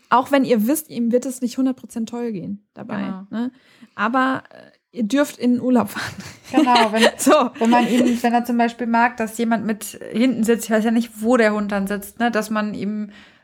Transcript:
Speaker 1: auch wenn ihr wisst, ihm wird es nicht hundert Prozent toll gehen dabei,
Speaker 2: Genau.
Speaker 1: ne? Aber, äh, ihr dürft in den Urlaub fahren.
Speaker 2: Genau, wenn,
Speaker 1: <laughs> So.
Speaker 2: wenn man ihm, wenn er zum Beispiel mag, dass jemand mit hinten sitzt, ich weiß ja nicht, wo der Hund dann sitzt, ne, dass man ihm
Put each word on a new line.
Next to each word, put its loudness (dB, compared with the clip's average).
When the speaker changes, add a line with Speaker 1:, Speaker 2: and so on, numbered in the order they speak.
Speaker 1:
auch 2
wenn 4
ihr 2
wisst, -2
ihm -2
wird 2
es -8
nicht -4
hundert 0
Prozent -8
toll -6
gehen -10
dabei, -10
Speaker 2:
Genau. -8
Speaker 1:
ne? -4
Aber, 0
äh, -20
ihr -2
dürft 0
in 2
den 0
Urlaub 2
fahren. -10
Speaker 2:
Genau, 2
wenn, 0
Speaker 1:
<laughs> -8
So. 4
Speaker 2:
wenn 2
man 4
ihm, 2
wenn 2
er 2
zum 0
Beispiel -2
mag, 2
dass -4
jemand 0
mit -8
hinten 2
sitzt, 2
ich -4
weiß 2
ja 2
nicht, -2
wo 4
der 4
Hund -4
dann -2
sitzt, -8
ne, 0
dass -2
man -4
ihm -6